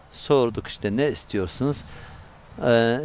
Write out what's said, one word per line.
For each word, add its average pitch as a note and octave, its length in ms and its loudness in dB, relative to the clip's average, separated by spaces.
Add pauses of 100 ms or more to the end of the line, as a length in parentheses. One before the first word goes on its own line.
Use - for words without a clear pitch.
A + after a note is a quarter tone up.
(120)
sorduk B2 560 2
işte, G#2 300 -2
"Ne C#3 140 2
istiyorsunuz?" A2 720 -4 (840)
E, A#2 400 4